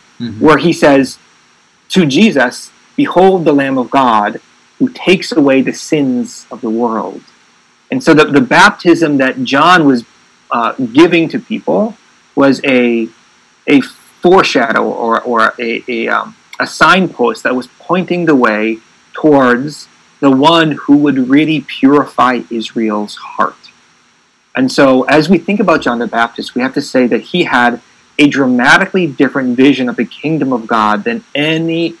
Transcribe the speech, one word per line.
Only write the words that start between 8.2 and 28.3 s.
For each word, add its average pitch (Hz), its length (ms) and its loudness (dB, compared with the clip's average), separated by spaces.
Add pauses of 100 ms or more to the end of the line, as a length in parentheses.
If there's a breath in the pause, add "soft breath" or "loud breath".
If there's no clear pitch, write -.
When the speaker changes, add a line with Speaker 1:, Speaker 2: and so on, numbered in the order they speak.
Speaker 2:
the - 20 2 (200)
baptism 165 580 2
that 131 260 -2
John 156 420 2
was, 123 180 2 (460)
uh, 117 220 -2 (200)
giving 165 360 2
to 127 100 -8
people 190 580 -6 (380)
was 135 300 2
a, 120 440 0 (600)
a 143 120 4 (420)
foreshadow 147 600 2 (220)
or, 113 180 0
or 113 380 -2
a, 117 260 -6
a, 117 220 -6
um, 110 260 -4 (240)
a 135 80 -4
signpost 160 800 0
that 127 100 -2
was 123 140 -6 (100)
pointing 175 480 -4
the 156 80 4
way 110 440 0 (340)
towards 139 720 0 (320)
the 139 140 2
one 156 400 2
who 143 320 2
would 135 240 0
really 151 320 2
purify 127 800 0 (100)
Israel's 110 640 -6 (220)
heart. - 180 -4 (1040)
And 131 160 -2
so 131 320 4
as 147 240 2
we 180 100 4
think 208 220 -4
about 175 220 0
John 120 180 -4
the 117 80 -6
Baptist, - 480 -6
we 123 60 -2
have 131 120 -4
to 143 80 -4
say 127 240 -2
that - 140 -2
he 175 240 -4
had 120 360 0 (380 soft breath)
a 147 80 6
dramatically 139 800 0